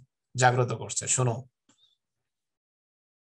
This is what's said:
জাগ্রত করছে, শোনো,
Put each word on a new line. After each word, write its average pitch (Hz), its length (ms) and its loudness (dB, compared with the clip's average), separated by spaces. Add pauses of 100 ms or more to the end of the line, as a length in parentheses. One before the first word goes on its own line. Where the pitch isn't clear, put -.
(380)
জাগ্রত 123 340 4
করছে, 110 360 -8
শোনো, 123 400 -2 (1900)